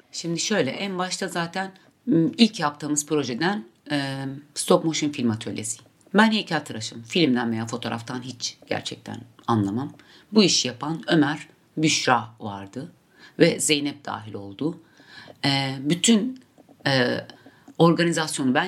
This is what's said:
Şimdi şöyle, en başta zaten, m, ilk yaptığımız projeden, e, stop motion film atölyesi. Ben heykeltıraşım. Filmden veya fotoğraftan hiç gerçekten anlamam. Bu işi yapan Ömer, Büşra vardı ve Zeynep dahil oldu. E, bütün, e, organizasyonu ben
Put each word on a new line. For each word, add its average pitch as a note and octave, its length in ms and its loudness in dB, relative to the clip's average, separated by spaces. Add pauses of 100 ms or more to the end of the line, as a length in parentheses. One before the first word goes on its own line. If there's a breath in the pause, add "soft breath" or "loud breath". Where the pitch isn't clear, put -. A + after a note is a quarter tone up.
(120)
Şimdi E3+ 280 -6
şöyle, D#3+ 320 0
en G3 260 -6
başta F3+ 300 -4
zaten, F3+ 440 -4 (340 soft breath)
m, D#3+ 320 4
ilk A3 220 4
yaptığımız D3 460 -2
projeden, D#3 600 -2 (260)
e, C3+ 340 -2 (300)
stop E3+ 300 4
motion D3+ 240 0
film A#2+ 220 0
atölyesi. A2 480 -6 (340)
Ben G#3+ 180 6
heykeltıraşım. C#3 720 -4
Filmden B2 480 2
veya A2+ 140 -2
fotoğraftan A#2 560 -6
hiç - 360 -10 (100)
gerçekten - 500 -8 (300)
anlamam. A2 460 0 (380 soft breath)
Bu G#3 120 6
işi D3 240 2
yapan C#3 400 -6
Ömer, D#3 400 2 (300)
Büşra C3 520 2 (100)
vardı G2+ 520 -12 (480 soft breath)
ve D#3+ 200 4
Zeynep D3 460 -2
dahil G#2 280 -8
oldu. G2+ 460 -6 (680 loud breath)
E, C#3 340 0
bütün, F#3+ 640 2 (440)
e, B2 300 2 (600 soft breath)
organizasyonu D#3+ 760 4
ben D#3+ 140 2